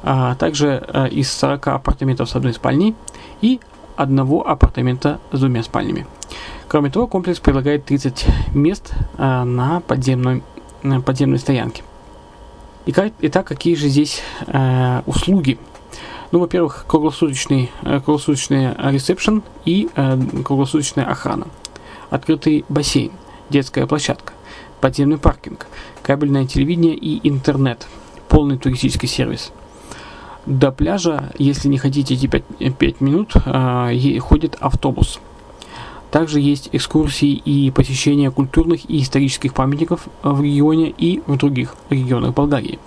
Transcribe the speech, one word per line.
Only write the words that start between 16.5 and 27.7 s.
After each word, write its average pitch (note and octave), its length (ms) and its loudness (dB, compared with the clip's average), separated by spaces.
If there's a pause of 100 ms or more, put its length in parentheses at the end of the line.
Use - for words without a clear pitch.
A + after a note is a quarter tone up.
круглосуточный, C#3+ 840 0 (100)
э, C#3 200 0
круглосуточный C#3 720 0 (160)
ресепшн C#3 480 2 (260)
и, G3 300 2
э, C3 260 2 (220)
круглосуточная C3+ 640 0
охрана. - 420 -4 (640)
Открытый D3+ 580 0
бассейн, C#3 420 0 (380)
детская C3+ 380 0
площадка, - 460 -4 (480)
подземный C#3 360 2
паркинг, - 480 0 (380)
кабельное C#3 420 2
телевидение D#3+ 480 2
и D3+ 340 -2
интернет, C3+ 600 0 (400)